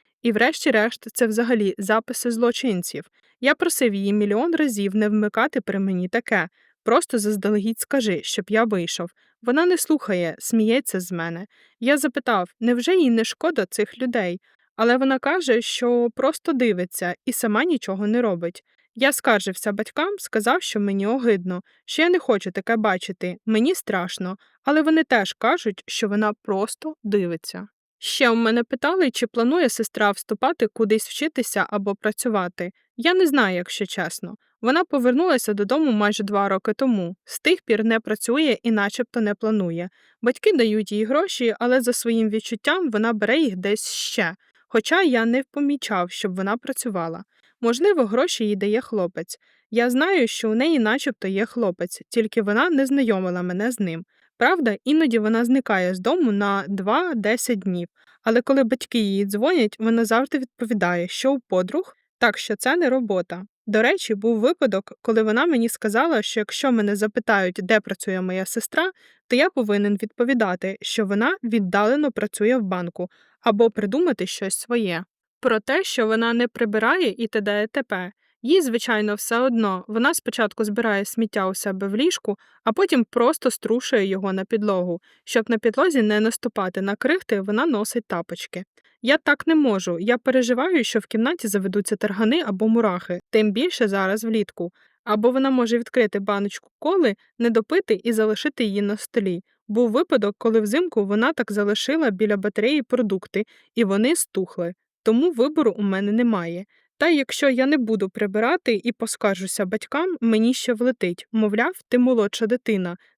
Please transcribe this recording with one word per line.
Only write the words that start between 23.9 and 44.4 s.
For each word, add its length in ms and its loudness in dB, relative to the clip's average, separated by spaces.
але 180 2
вони 220 4
теж 300 0
кажуть, 540 -2
що 200 -4
вона 260 0
просто 500 -4
дивиться. 640 -4
Ще 300 0
у 60 4
мене 280 2
питали, 480 0
чи 160 -2
планує 420 2
сестра 420 0
вступати 560 -2
кудись 400 0
вчитися 640 -4
або 260 -4
працювати. 760 -4
Я 160 2
не 140 4
знаю, 280 2
якщо 300 -6
чесно. 500 -8
Вона 220 2
повернулася 680 2
додому 380 0
майже 320 0
два 260 0
роки 240 -2
тому. 420 0
З 140 -14
тих 220 0
пір 220 0
не 160 2
працює 640 0
і 80 2
начебто 500 -2
не 140 0
планує. 540 -2
Батьки 320 2
дають 380 0
їй 140 0
гроші, 540 0
але 220 2
за 120 0
своїм 360 0
відчуттям 640 -2
вона 220 0
бере 260 0
їх 160 0
десь 360 -4
ще. 440 -4